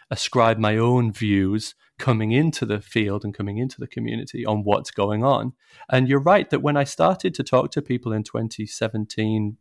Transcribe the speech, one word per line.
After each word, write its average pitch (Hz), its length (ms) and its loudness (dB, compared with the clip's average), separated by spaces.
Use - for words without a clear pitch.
ascribe 113 460 2
my 107 200 2
own 120 340 2
views 101 600 0
coming 110 340 0
into 151 340 2
the 104 140 -2
field 104 460 -2
and 104 80 -6
coming 101 240 -6
into 127 220 -6
the 110 80 -10
community 113 580 -8
on 107 180 -2
what's 101 280 0
going 107 320 0
on. 127 300 0
And 127 180 2
you're 139 120 4
right 180 300 2
that 147 120 0
when 147 160 0
I 143 60 2
started 165 500 0
to 135 100 -6
talk - 280 0
to 143 100 -4
people 120 320 -4
in 107 100 -2
twenty 110 420 -6
seventeen, 107 960 -2